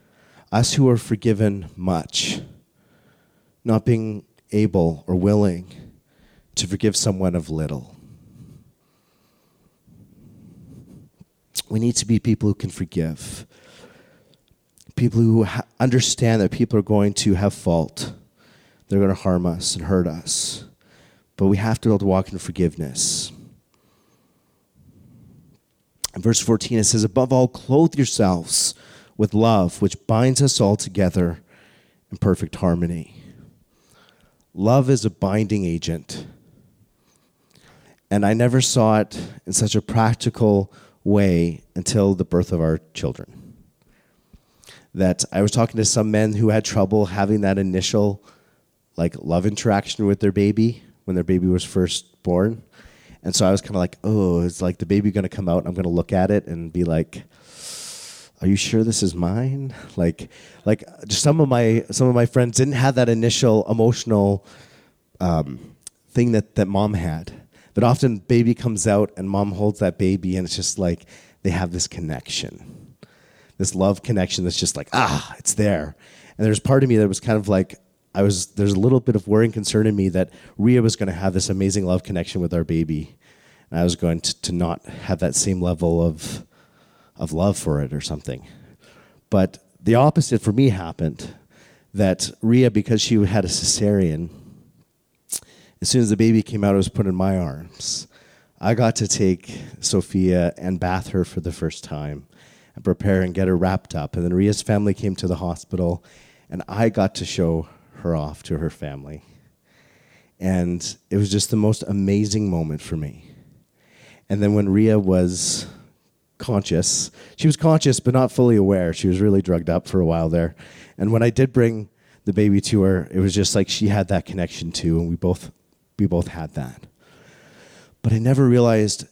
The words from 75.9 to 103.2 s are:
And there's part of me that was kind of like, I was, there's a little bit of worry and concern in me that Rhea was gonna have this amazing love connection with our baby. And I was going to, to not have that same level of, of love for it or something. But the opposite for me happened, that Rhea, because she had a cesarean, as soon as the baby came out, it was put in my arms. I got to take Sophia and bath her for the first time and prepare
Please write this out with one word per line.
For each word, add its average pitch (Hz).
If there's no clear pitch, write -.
And 107
there's 107
part 135
of 131
me 117
that 104
was 95
kind 113
of 101
like, 95
I 98
was, 98
there's 101
a 95
little 127
bit 113
of 98
worry 110
and 110
concern 107
in 104
me 95
that 90
Rhea 120
was 113
gonna 98
have 90
this 92
amazing 98
love 90
connection 90
with 85
our 85
baby. 80
And 82
I 85
was 87
going 82
to, -
to -
not 87
have -
that 73
same 92
level 85
of, -
of 76
love 92
for 73
it 67
or 73
something. 71
But 95
the 110
opposite 131
for 107
me 131
happened, 85
that 95
Rhea, 120
because 107
she -
had 98
a -
cesarean, 85
as -
soon 127
as 113
the 104
baby 113
came 104
out, 101
it 98
was 95
put -
in 95
my 95
arms. 82
I 107
got 113
to 107
take -
Sophia 90
and 90
bath 90
her 90
for -
the 85
first -
time 73
and -
prepare 95